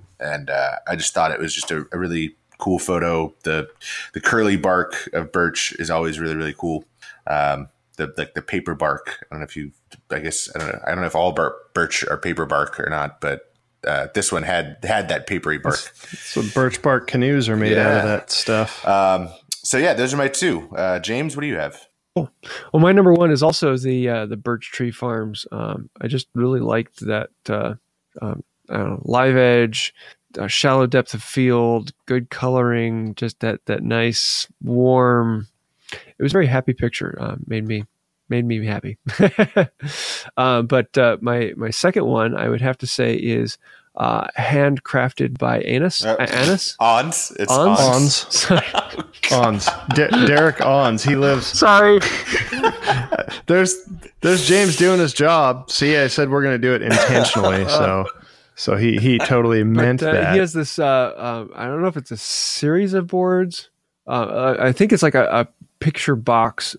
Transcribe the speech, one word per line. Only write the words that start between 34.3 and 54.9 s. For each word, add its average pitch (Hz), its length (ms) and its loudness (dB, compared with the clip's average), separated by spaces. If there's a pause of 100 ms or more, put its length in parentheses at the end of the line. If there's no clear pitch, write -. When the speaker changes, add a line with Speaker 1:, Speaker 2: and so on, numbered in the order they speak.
Speaker 3:
warm, 123 840 2 (440)
it - 300 -12
was 143 100 0
a - 20 0
very 185 120 4
happy 131 260 0
picture. - 480 -6
Uh, 113 160 -6 (100)
made 110 200 -4
me, 107 180 -4 (440)
made 120 180 0
me 110 180 -2
happy. 104 320 -6 (220)
<laughs> 190 500 2 (680)
Uh, 127 260 2
but, 120 340 0
uh, 120 240 6
my, 117 360 -2
my 113 140 -6
second 180 360 0
one, 117 300 2
I 113 120 -2
would 117 120 0
have 131 180 0
to 127 80 -8
say, 117 280 0
is, 117 440 -2 (380)
uh, 113 300 0 (120)
handcrafted 131 1000 0
by 120 260 0
Anus. 143 420 -2
Speaker 1:
Uh, 110 140 0
Speaker 3:
A-, 123 40 -2 (200)
Anus? 180 380 0
Speaker 1:
Ons. 117 580 2
It's 104 140 0
Speaker 3:
Ons? 180 280 4
Speaker 1:
Ons. 135 440 4
Speaker 2:
Ons. - 120 -6
Speaker 3:
<laughs> - 40 2
Sorry. - 260 2 (640)
Speaker 2:
Ons. 113 360 2 (260)
De-, 147 140 4 (180)
Derek 147 380 4
Ons. 131 400 2
He 139 120 2
lives. 139 300 2
Speaker 3:
Sorry. 208 580 6
Speaker 2:
<laughs> - 1400 -4
There's, 185 380 2 (360)
there's 165 260 2
James 180 300 4
doing 180 240 4